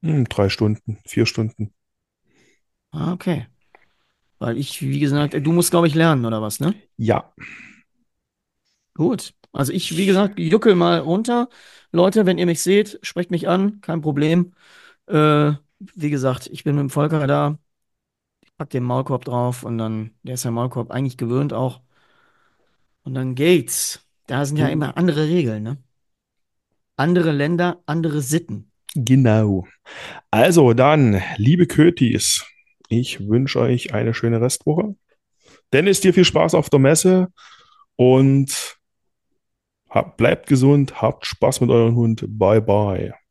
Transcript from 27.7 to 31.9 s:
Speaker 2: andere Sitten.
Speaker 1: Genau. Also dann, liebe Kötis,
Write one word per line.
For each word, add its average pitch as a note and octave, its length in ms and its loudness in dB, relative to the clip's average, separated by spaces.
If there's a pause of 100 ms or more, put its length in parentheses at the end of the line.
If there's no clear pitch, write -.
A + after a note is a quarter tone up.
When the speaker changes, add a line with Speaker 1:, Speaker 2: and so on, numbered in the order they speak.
Speaker 2:
andere D3+ 340 -4
Sitten. C3+ 500 -6 (240)
Speaker 1:
Genau. A2 720 2 (640)
Also C3+ 440 6
dann, B2+ 480 4 (140)
liebe D#3+ 300 4
Kötis, - 800 2 (440)